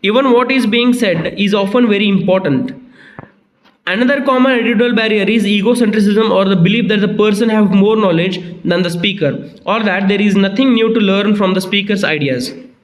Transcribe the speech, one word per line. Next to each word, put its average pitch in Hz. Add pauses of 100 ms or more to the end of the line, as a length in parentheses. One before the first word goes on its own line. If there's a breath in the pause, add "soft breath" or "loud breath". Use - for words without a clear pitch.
Even 247
what 247
is 254
being 240
said 185
is 202
often 208
very 202
important. 185 (1160 loud breath)
Another 254
common 254
attitudinal 233
barrier 220
is 214
egocentrism, 208
or 190
the 196
belief 196
that 202
the 208
person 214
have 214
more 202
knowledge 180 (240 loud breath)
than 175
the 170
speaker, 175 (160 loud breath)
or 214
that 196
there 196
is 202
nothing 202
new 226
to 226
learn 202
from 190
the 185
speaker's 202
ideas. 139 (300)